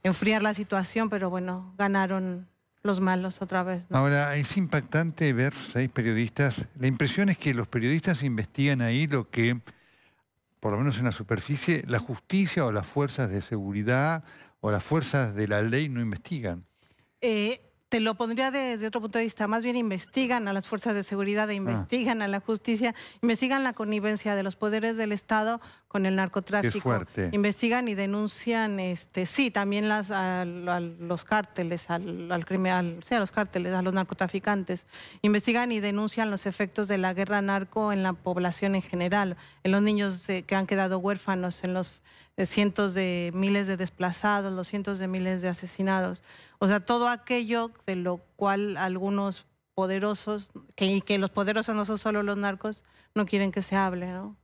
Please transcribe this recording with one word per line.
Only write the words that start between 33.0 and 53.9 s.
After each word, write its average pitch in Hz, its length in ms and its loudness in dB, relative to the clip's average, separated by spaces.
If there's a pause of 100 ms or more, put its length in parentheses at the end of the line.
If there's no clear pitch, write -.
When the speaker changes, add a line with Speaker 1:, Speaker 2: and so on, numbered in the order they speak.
Speaker 1:
sí, 247 100 -2
a 226 60 2
los 190 100 -2
cárteles, 185 420 -2
a 185 80 2
los 185 140 0
narcotraficantes. 190 920 -2 (360)
Investigan 226 500 2
y 214 80 0
denuncian 208 500 -2
los 196 160 -4
efectos 196 420 -2
de 202 100 2
la 185 160 0
guerra 196 260 0
narco 196 520 0
en 196 100 2
la 185 100 2
población 180 600 0
en 185 80 2
general, 180 540 0 (260)
en 190 100 2
los 202 100 6
niños, 202 460 0
eh, 185 140 -2
que 196 140 0
han 190 100 2
quedado 190 320 2
huérfanos, 185 640 -2
en 185 80 -2
los, 180 300 -4 (340)
eh, 190 80 2
cientos 202 480 2
de 175 420 0
miles 196 320 2
de 190 120 -2
desplazados, 190 760 0
los 185 160 -6
cientos 202 300 -4
de 190 100 -4
miles 185 320 -2
de 185 80 -2
asesinados. 185 720 -2 (380)
O 190 80 4
sea, 202 120 4
todo 240 280 2
aquello 233 600 0 (160)
de 190 100 -2
lo 180 220 -2 (180)
cual 196 400 0
algunos 190 680 -2 (280)
poderosos, 196 760 -2 (260)
que, 196 100 2
y 196 140 4
que 202 180 0
los 196 120 0
poderosos 214 440 0
no 208 100 0
son 208 140 -2
solo 208 240 0
los 202 140 0
narcos, 202 460 -4 (320)
no 214 120 2
quieren 196 260 2
que 196 100 -2
se - 140 -2
hable, 180 360 0